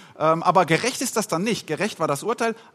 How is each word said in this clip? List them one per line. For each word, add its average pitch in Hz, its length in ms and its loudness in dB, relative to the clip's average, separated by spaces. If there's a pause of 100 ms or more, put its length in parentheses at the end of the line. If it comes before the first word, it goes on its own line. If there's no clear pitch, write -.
(180)
Ähm, 160 240 2
aber 180 220 4
gerecht 165 380 0
ist - 140 -6
das 214 120 -2
dann 180 160 -2
nicht. - 220 -2
Gerecht 170 340 -4
war 156 80 0
das 143 140 -2
Urteil, 226 340 -2 (180)